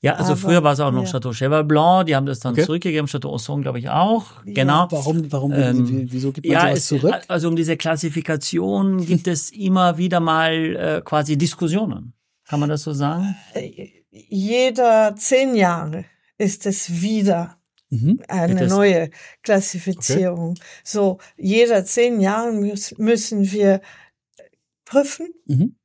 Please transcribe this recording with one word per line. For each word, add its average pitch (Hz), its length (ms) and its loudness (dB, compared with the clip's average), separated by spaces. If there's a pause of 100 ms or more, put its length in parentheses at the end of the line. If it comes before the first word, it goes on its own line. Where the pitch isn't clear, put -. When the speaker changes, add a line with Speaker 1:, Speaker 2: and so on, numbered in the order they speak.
Speaker 1:
Ja, 139 140 2
also - 180 -2
Speaker 2:
Aber, 127 80 0
Speaker 1:
früher 170 220 4
war's 143 160 4
auch 143 120 0
noch 127 120 0
Speaker 2:
ja. 117 80 -6
Speaker 1:
Château 123 220 -6
Cheval 143 320 0
Blanc, 165 420 4
die 156 80 0
haben 135 100 0
das 139 140 -6
dann 123 140 -4
Speaker 3:
Okay. 147 100 2
Speaker 1:
zurückgegeben, 156 440 -2
Château 139 240 -6
Ausson, 143 320 -6
glaub 131 120 -4
ich, 123 140 -8
auch. 208 360 0 (200)
Speaker 2:
Ja. - 80 -14
Speaker 1:
Genau. 147 380 2
Speaker 4:
Warum, 156 400 -2
warum, 143 200 -2
Speaker 1:
Ähm, 127 380 2
Speaker 4:
wie, 131 140 -2
wie, 123 100 -8
wieso 131 180 -2
gibt 135 160 -10
man 151 60 2
Speaker 1:
ja, 165 140 4
Speaker 4:
sowas - 120 0
Speaker 1:
es, - 80 -2
Speaker 4:
zurück? 147 400 0
Speaker 1:
also 170 220 -2
um 165 80 0
diese 165 180 0
Klassifikation 165 1300 -2
gibt 170 220 0
es 170 240 -4
immer 185 460 2
wieder 175 240 0
mal, 160 320 0
äh, 160 500 -2
quasi 151 340 -2
Diskussionen. 165 760 -2 (340)
Kann 147 140 -2
man 147 80 0
das 151 140 -4
so 156 100 -6
sagen? 165 420 -2 (200)
Speaker 2:
Äh, - 340 -12 (220)
jeder 220 1040 2
zehn 262 380 2
Jahre 170 500 0 (320)
ist 202 280 -2
es 180 360 -4
wieder 196 560 0 (320)
Speaker 4:
Mhm. 139 400 0
Speaker 2:
eine 180 240 0
Speaker 1:
Wird 185 80 0
es 175 100 2
Speaker 2:
neue 190 380 2 (340)
Klassifizierung. 180 1080 -2
Speaker 3:
Okay. 175 100 -8 (220)
Speaker 2:
So, 196 340 0 (180)
jeder 220 480 4
zehn 233 380 0
Jahre 214 300 0
müß-, 202 460 -4
müssen 220 540 0
wir 196 300 4 (1040)
prüfen, 277 420 -2 (180)
Speaker 4:
Mhm. 147 400 0